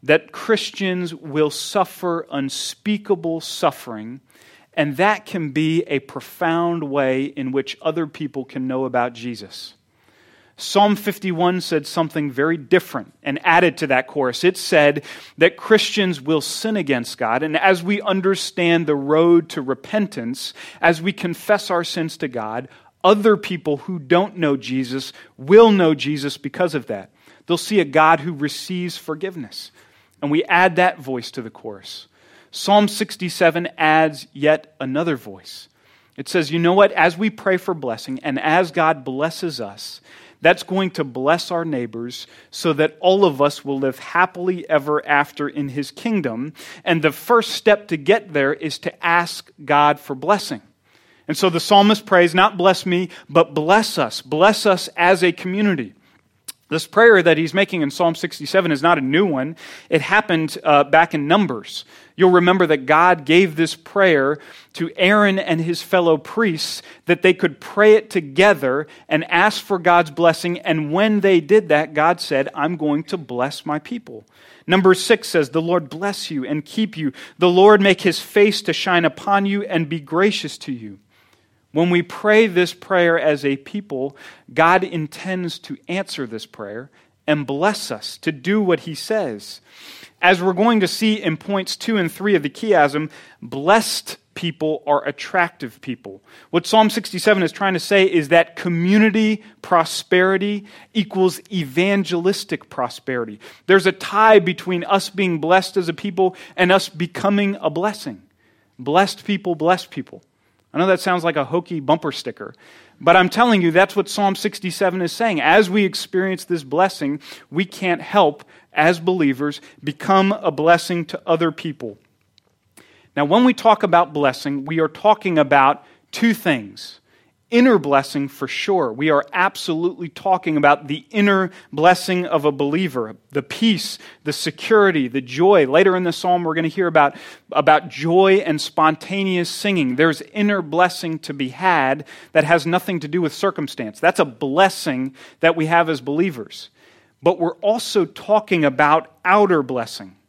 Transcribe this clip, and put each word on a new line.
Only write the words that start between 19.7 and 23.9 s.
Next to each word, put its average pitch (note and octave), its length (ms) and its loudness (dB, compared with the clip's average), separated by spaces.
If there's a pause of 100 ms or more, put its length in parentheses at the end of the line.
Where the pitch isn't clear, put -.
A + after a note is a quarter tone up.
as E3 200 2
we F#3 120 -4
confess F#3+ 580 -4
our E3+ 140 -2
sins D#3+ 320 -8
to D3+ 100 -6
God, A#2+ 400 -8 (340)
other G#3 360 4
people D#3+ 400 -6
who F3+ 200 -10